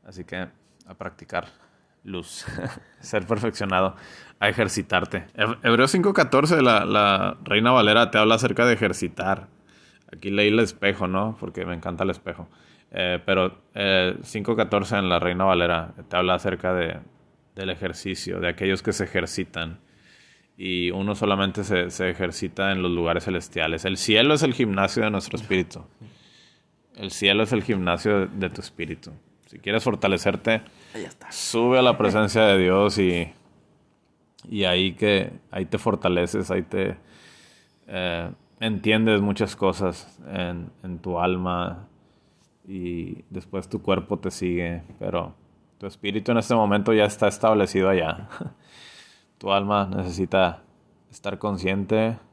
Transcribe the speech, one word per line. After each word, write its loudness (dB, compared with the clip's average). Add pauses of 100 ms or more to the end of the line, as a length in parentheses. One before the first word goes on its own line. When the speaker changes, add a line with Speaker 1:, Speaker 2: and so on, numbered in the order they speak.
Speaker 1:
Así -16
que -10 (400)
a -20
practicar -8 (580)
luz, -12 (280)
<laughs> -20
ser -4
perfeccionado, 0 (440)
a 2
ejercitarte. -2
He-, 0
Hebreos 6
cinco 4
catorce, 4
la, 6
la 2
Reina 2
Valera 6
te 2
habla 6
acerca 0
de 4
ejercitar. -2 (680)
Aquí -10
leí 4
el 4
espejo, 0
¿no? -2
Porque -8
me -6
encanta -6
el 0
espejo. -10 (440)
Eh, -2
pero, 0 (160)
eh, 0
cinco -4
catorce 0
en 0
la 4
Reina 0
Valera 2 (140)
te -8
habla 2
acerca -2
de, -2 (560)
del -8
ejercicio, -8
de -2
aquellos -2
que -2
se -4
ejercitan. -6 (760)
Y -2
uno -4
solamente 0
se, 0
se -2
ejercita -4
en -2
los 0
lugares 0
celestiales. -4
El -4
cielo 4
es 0
el 0
gimnasio 0
de 0
nuestro -6
espíritu. -4 (1120)
El -10
cielo 2
es 0
el 2
gimnasio 0
de, -2
de -6
tu -14
espíritu. -12 (360)
Si -20
quieres -2
fortalecerte, 0 (320)
Speaker 2:
Ahí -12
está. -18
Speaker 1:
sube 0
a 6
la 4
presencia 4
de 6
Dios 4
y, 0 (1160)
y -2
ahí 2
que, 0 (180)
ahí -4
te -4
fortaleces, 0
ahí -2
te, -4 (880)
eh, -6 (300)
entiendes 2
muchas 0
cosas -2
en, -8 (120)
en -10
tu -6
alma -2 (800)
y -10
después -10
tu -6
cuerpo 0
te -6
sigue, -4 (160)
pero -6 (420)
tu -14
espíritu -4
en 4
este 0
momento 4
ya 6
está 0
establecido 2
allá. 0 (100)
<laughs> -12 (840)
Tu -4
alma 2
necesita 0 (480)
estar -8
consciente -2 (160)